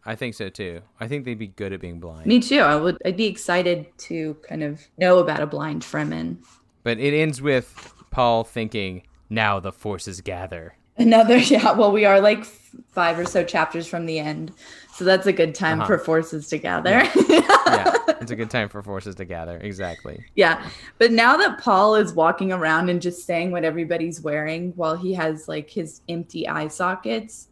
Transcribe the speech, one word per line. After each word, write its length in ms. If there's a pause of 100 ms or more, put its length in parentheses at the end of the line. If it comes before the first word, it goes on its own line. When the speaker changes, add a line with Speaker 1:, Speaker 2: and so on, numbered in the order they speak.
Speaker 1:
I 120
think 180
so 140
too. 320 (180)
I 80
think 180
they'd 140
be 100
good 240
at 80
being 200
blind. 260
Speaker 2:
Me 140
too. 200
I 160
would, 280
I'd 120
be 100
excited 600 (120)
to 380 (120)
kind 160
of 160 (180)
know 200
about 220
a 60
blind 360
Fremen. 560 (440)
Speaker 1:
But 160
it 160
ends 260
with 540 (160)
Paul 340
thinking, 580 (280)
"Now 300
the 120
forces 480
gather." 540 (240)
Speaker 2:
Another, 380
<laughs> 20
yeah, 340
well, 200
we 120
are, 160
like, 200
f-, 340 (140)
five 300
or 60
so 200
chapters 420
from 200
the 120
end. 340 (400)
So 140
that's 200
a 60
good 220
time 260
Speaker 1:
Uh-huh. 60
Speaker 2:
for 120
forces 500
to 100
gather. 440 (260)
Speaker 1:
Yeah. 180
Speaker 2:
<laughs> 40 (220)
Speaker 1:
Yeah, 220 (260)
it's 100
a 60
good 140
time 180
for 140
forces 320
to 100
gather. 320
Exactly. 680 (120)
Speaker 2:
Yeah. 280 (360)
But 120
now 280
that 200
Paul 360
is 180
walking 400
around 380
and 100
just 240
saying 260
what 140
everybody's 560
wearing 560
while 180
he 200
has, 340
like, 220
his 360
empty 400
eye 220
sockets 840